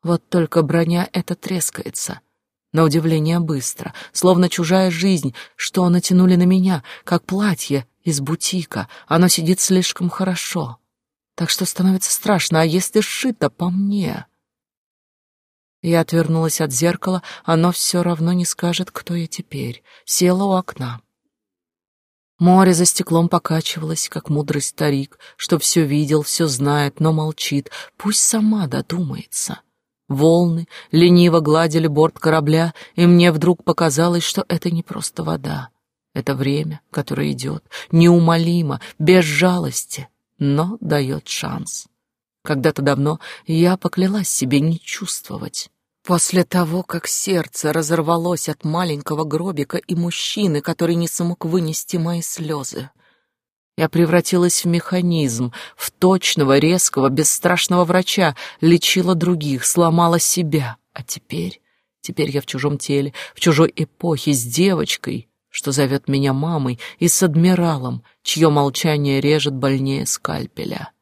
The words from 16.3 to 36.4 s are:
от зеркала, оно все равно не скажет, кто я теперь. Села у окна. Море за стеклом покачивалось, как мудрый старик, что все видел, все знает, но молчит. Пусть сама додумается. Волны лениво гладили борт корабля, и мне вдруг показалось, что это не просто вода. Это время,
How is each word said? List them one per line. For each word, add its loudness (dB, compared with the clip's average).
от -2
зеркала, -2
оно 4
все -2
равно 0
не 0
скажет, -4
кто -10
я -4
теперь. -10
Села 2
у 0
окна. -6
Море 6
за 2
стеклом 2
покачивалось, -4
как -10
мудрый -2
старик, -4
что 0
все 2
видел, 0
все -2
знает, 0
но 4
молчит. -4
Пусть -2
сама 2
додумается. -6
Волны 4
лениво 6
гладили 2
борт 2
корабля, 2
и 4
мне 6
вдруг 0
показалось, 0
что -4
это -2
не -2
просто -10
вода. -6
Это -4
время, -4